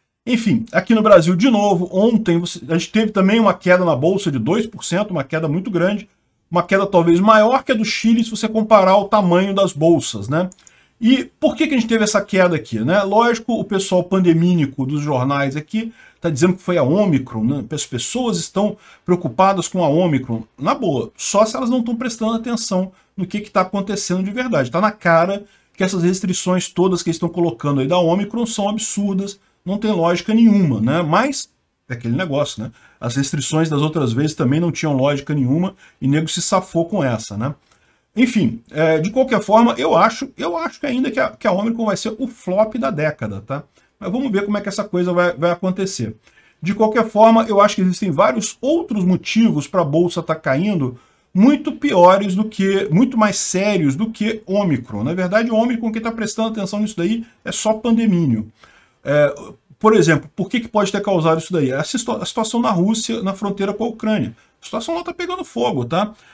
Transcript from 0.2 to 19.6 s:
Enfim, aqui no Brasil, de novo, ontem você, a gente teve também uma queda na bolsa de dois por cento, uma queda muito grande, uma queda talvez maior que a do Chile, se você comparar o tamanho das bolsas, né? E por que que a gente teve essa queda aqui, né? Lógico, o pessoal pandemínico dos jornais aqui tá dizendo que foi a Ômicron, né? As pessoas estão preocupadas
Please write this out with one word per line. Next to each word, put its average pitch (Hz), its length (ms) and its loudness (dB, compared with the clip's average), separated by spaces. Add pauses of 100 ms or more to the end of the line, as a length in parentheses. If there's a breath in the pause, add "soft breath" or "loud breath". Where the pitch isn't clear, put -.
Enfim, 233 460 0
aqui 165 220 2
no 214 80 2
Brasil, 185 320 6
de 208 160 2
novo, 202 420 2
ontem 202 460 2
você, 175 300 -6
a 165 80 0
gente 170 160 -4
teve 220 180 2
também 202 300 4
uma 202 140 4
queda 180 300 2
na 160 120 2
bolsa 175 340 0
de 135 80 -2
dois 180 280 0
por - 180 -16
cento, 202 260 -2
uma 156 140 -4
queda 160 240 -4
muito 180 220 -4
grande, 196 380 -2 (420)
uma 175 120 0
queda 196 240 0
talvez 170 340 4
maior 220 440 4
que - 80 0
a - 20 2
do 220 100 0
Chile, 226 400 2
se - 60 -10
você 214 180 -4
comparar 214 480 4
o 202 120 2
tamanho 196 460 2
das 196 180 2
bolsas, 143 560 0
né? 170 220 -2 (500 soft breath)
E 240 240 4 (160)
por 311 160 0
que 311 100 0
que 240 80 -2
a 262 40 2
gente 220 100 -2
teve 220 160 2
essa 208 160 0
queda 180 340 2
aqui, 117 260 -6
né? 175 220 2
Lógico, 233 520 0
o - 100 -2
pessoal 185 400 -2
pandemínico 170 800 2
dos 147 160 -4
jornais 139 560 -2
aqui 220 360 -6 (280 loud breath)
tá 170 80 -2
dizendo 170 260 2
que - 80 -16
foi 180 140 -2
a 160 60 2
Ômicron, 139 600 0
né? 131 280 -2
As 147 160 -6
pessoas 214 520 -4
estão 202 380 -2 (300 soft breath)
preocupadas 180 600 0